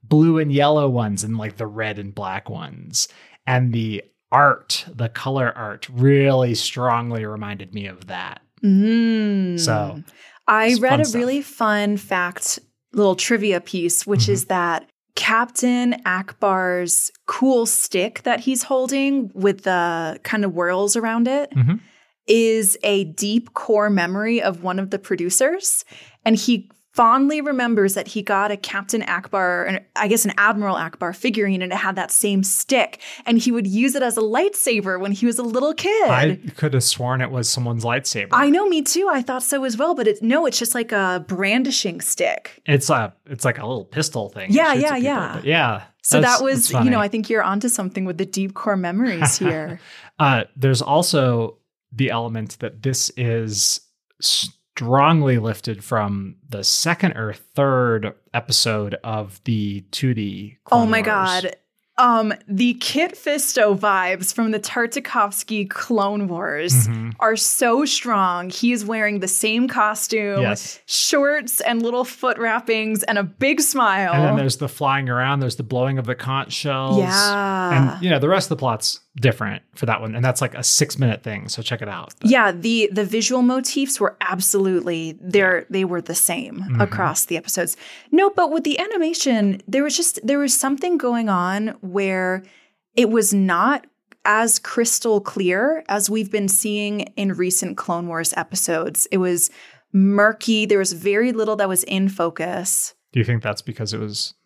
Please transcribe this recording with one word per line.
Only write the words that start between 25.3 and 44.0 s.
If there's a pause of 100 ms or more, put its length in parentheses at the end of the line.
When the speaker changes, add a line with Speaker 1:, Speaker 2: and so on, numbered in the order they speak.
Speaker 2:
And
he (220)
fondly
remembers
that
he
got
a
Captain
Akbar,
and (140)
I
guess
an
Admiral
Akbar
figurine,
and
it
had
that
same
stick. (240)
And
he
would
use
it
as
a
lightsaber
when
he
was
a
little
kid.
Speaker 1:
I (200)
could
have
sworn
it
was
someone's
lightsaber.
Speaker 2:
I
know,
me
too.
I
thought
so
as
well,
but
it's,
no,
it's
just
like
a
brandishing
stick.
Speaker 1:
It's
a, (140)
it's
like
a
little
pistol